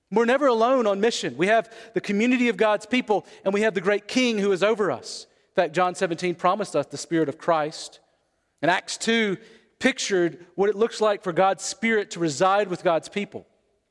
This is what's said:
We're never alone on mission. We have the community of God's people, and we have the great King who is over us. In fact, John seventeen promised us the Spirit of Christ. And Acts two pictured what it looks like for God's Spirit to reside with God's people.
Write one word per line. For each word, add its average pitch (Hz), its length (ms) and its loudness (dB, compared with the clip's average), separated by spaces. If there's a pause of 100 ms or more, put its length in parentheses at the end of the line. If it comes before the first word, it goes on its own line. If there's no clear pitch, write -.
(120)
We're 233 140 2
never 277 200 2
alone 240 400 2
on 196 140 0
mission. 202 360 -2
We 170 120 0
have 220 240 2 (220)
the 185 60 -2
community 240 480 0
of 220 80 0
God's 208 300 0
people, 214 400 -2 (180)
and 196 80 0
we 208 100 0
have 220 120 0
the 190 60 -2
great 202 260 0
King 240 320 0
who 196 140 0
is 180 100 -2
over 202 280 2
us. - 360 -10 (220)
In - 140 -16
fact, 160 120 -2
John 180 200 2
seventeen 175 400 -2
promised 185 420 -2
us 143 100 -2
the 139 120 -12
Spirit 160 300 0
of 131 100 -6
Christ. 156 640 -2 (600)
And 151 100 2
Acts - 260 -2
two 220 420 0 (400)
pictured 185 760 -2
what 202 160 0
it 202 60 -2
looks 226 240 -2
like 214 240 0
for 185 80 -6
God's 190 320 0
Spirit 226 480 -2
to 175 80 -8
reside 185 480 2
with 180 160 -6
God's 165 240 0
people. 196 400 -10 (420)